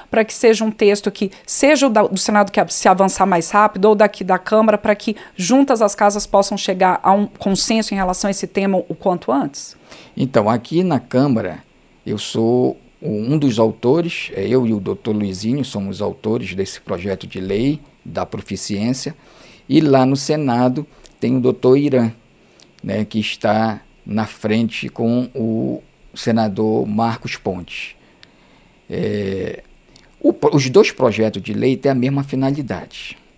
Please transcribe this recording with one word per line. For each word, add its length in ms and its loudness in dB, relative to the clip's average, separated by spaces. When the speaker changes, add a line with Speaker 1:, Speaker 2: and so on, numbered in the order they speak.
Speaker 1:
pra 120 2
que 100 -4
seja 300 4
um 60 0
texto 400 2
que 220 -4
seja 440 4
o 20 4
da, 140 4
do 160 0
Senado 320 2
que 200 2
se 160 0
avançar 380 4
mais 240 0
rápido 360 2
ou 100 6
daqui 280 2
da 140 0
Câmara, 400 2
pra 160 0
que 220 -4
juntas 460 2
as 140 2
casas 320 2
possam 280 2
chegar 460 0
a 120 4
um 140 4
consenso 680 -2
em 40 -2
relação 300 -2
a 40 0
esse 140 -4
tema 320 0
o 160 -4
quanto 380 -2
antes? 460 -4
Speaker 2:
Então, 320 2
aqui 340 0
na 160 0
Câmara, 640 0
eu 120 -4
sou 600 0
um 360 -2
dos 200 2
autores, 760 0
é, 120 -4
eu 220 2
e 60 2
o 80 -2
doutor 340 -4
Luizinho 480 -2
somos 380 -6
autores 520 -4
desse 280 -6
projeto 440 -6
de 140 -10
lei 400 -4
da 220 -8
proficiência, 920 -6
e 100 -2
lá 260 2
no 120 0
Senado 680 -2
tem 160 0
o 20 0
doutor 380 2
Irã, 340 0
né, 220 -4
que 120 -6
está 640 -2
na 200 -2
frente 640 -2
com 440 -2
o 480 -4
senador 720 0
Marcos 520 -4
Pontes. 580 -10
É, 760 -6
o 140 2
pro-, 200 0
os 160 2
dois 220 6
projetos 500 0
de 120 -8
lei 240 0
têm 160 0
a 20 0
mesma 280 0
finalidade, 920 -6